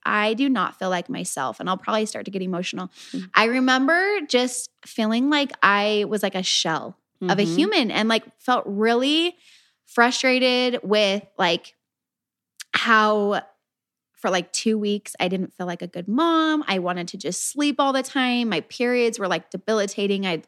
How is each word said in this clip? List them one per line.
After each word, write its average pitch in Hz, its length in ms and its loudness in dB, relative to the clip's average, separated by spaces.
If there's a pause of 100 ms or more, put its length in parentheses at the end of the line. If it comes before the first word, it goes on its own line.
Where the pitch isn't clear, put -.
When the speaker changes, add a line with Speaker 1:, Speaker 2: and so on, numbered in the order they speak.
Speaker 1:
"I 214 300 0
do 277 140 0
not 214 300 -2
feel 190 100 -4
like 180 220 -2
myself." 143 500 -6
And - 80 -6
I'll 185 80 0
probably 220 300 -2
start - 180 -10
to 190 60 -12
get 196 120 -6
emotional. 180 480 -6 (220)
Speaker 2:
Mm. 185 220 -8
Speaker 1:
I 214 100 6
remember 269 840 2
just - 440 -2 (160)
feeling 233 420 0
like 285 240 0 (100)
I 202 460 4
was, 208 140 -4
like, 196 120 -2
a 190 80 -2
shell - 540 -4 (260)
of 180 160 0
a 208 40 4
Speaker 2:
Mm-hmm. 165 140 0
Speaker 1:
human 330 340 2
and, 214 180 0
like, 226 160 0 (160)
felt 247 260 0
really 254 720 0 (500)
frustrated 247 960 2
with, 202 420 2 (140)
like, 175 360 -2 (1000)
how 214 680 2 (720)
for, - 140 -6
like, 180 240 0
two 220 260 0
weeks, 208 400 -2
I 185 100 0
didn't 190 260 -4
feel 180 120 -8
like 175 140 -8
a 180 60 -10
good 180 200 -10
mom. 311 640 2
I 190 100 0
wanted 175 300 -4
to - 80 -12
just - 320 -6
sleep 294 300 -2
all 277 160 2
the 262 80 0
time. 247 480 0
My 160 100 0
periods 240 580 0
were, 196 100 -2
like, 175 200 -2
debilitating. 202 760 -2
I'd 165 220 -2